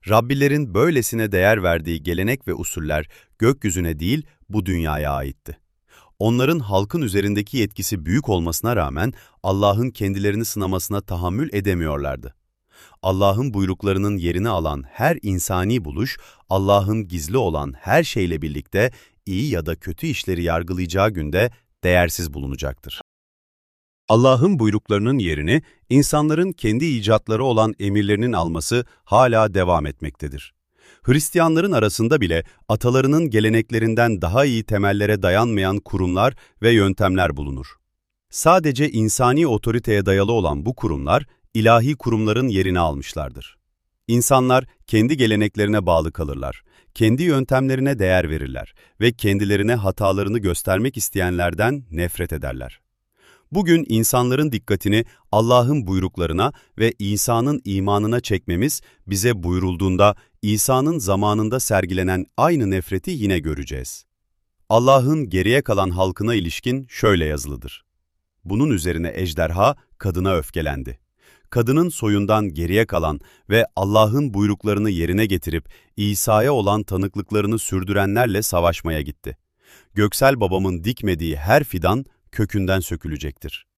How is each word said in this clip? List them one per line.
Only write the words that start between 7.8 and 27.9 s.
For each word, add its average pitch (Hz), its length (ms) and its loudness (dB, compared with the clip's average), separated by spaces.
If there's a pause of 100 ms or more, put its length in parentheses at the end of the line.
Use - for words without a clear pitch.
büyük 104 240 0
olmasına 90 460 -2
rağmen 82 380 -2 (300)
Allah'ın 101 460 2
kendilerini 101 560 -2
sınamasına 98 560 -4
tahammül 90 520 -4
edemiyorlardı. 76 840 -4 (640)
Allah'ın 98 520 0
buyruklarının 98 640 -2
yerini 87 320 -2
alan 78 380 -4
her 147 340 -2
insani 95 640 -2
buluş, 78 320 -6 (320)
Allah'ın 101 580 2
gizli 85 300 -6
olan 76 400 -4
her 147 260 2
şeyle 85 380 -2
birlikte 82 500 -2 (340)
iyi 107 240 -4
ya 85 160 -2
da 82 100 -4
kötü 95 320 -10
işleri 92 360 -4
yargılayacağı 87 680 -2
günde 90 420 0 (320)
değersiz 87 500 2
bulunacaktır. 67 680 -10 (1080)
Allah'ın 131 500 6
buyruklarının 107 600 2
yerini 85 420 0 (280)
insanların 151 640 2
kendi 117 340 -2
icatları 110 580 0
olan 110 360 2
emirlerinin 104 540 0